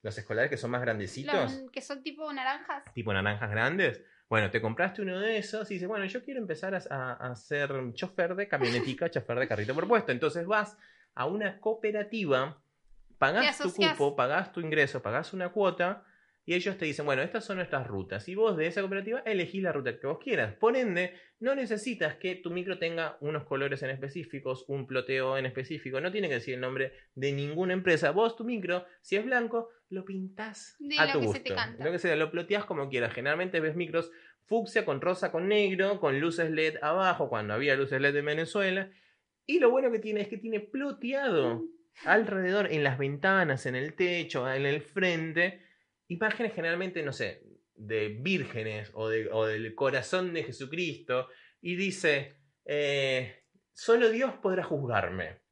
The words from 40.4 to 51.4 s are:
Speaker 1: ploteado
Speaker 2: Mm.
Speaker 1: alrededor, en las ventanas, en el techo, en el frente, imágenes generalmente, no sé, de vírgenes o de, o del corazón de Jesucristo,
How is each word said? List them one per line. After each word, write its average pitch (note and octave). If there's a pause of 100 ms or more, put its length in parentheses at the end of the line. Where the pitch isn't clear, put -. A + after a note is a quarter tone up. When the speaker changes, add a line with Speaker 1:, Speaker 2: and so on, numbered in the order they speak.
Speaker 1:
ploteado A#3+
Speaker 2:
Mm. A2+ (380)
Speaker 1:
alrededor, F#3+
en D3+
las C3+
ventanas, C#3+
en B2+
el D3
techo, E3
en C3+
el D3
frente, E3+ (440)
imágenes G#3+
generalmente, F3
no C#3+
sé, G2+ (340)
de G#2+ (120)
vírgenes A2
o A2
de, A2
o A2
del A2
corazón C#3
de D#3+
Jesucristo, C3 (340)